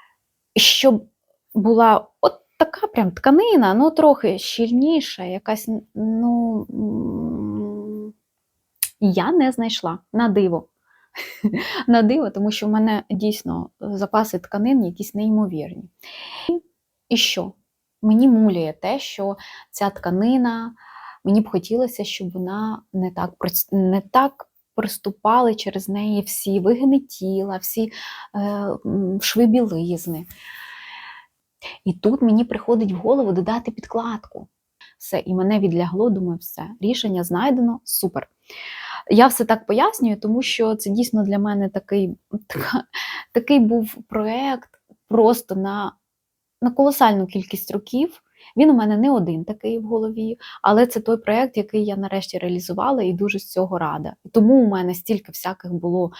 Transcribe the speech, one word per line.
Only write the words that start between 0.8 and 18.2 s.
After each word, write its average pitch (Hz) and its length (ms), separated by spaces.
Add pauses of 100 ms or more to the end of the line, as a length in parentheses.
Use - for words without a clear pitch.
була 226 540 (140)
от - 120 (240)
така 320 300
прям 214 240
тканина, 285 640
ну, 277 180
трохи 285 480
щільніша, 247 840
якась, 196 460 (260)
ну, 226 720
м, 208 1400 (840)
я 196 320
не 285 200
знайшла, 226 480 (140)
на 226 160
диво. 185 380 (560)
<laughs> - 640
На 233 140
диво, 240 280
тому 202 220
що 208 160
в - 20
мене 214 400
дійсно 190 600 (100)
запаси 202 600
тканин 220 460
якісь 175 300
неймовірні. 202 680 (1300)
І 233 80
що? 190 360 (480)
Мені 220 260